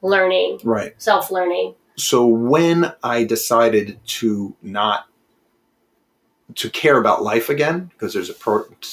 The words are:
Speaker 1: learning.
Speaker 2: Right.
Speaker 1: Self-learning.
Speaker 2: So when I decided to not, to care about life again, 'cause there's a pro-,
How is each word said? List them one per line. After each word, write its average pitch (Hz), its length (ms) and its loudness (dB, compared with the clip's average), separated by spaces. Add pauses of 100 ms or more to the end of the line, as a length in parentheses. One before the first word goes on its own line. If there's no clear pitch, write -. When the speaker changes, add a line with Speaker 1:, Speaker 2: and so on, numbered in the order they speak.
Speaker 1:
learning. 185 640 0
Speaker 2:
Right. 110 340 -2
Speaker 1:
Self-learning. 185 760 0 (220)
Speaker 2:
So 123 300 2
when 156 680 4 (100)
I 117 220 0
decided 113 800 0
to 101 560 -4
not, 104 440 -4 (1500)
to 113 140 -6
care 143 280 2
about 107 240 0
life 110 260 -2
again, 160 500 -4
'cause 104 160 -8
there's 90 160 -6
a - 40 -12
pro-, 107 320 -2 (260)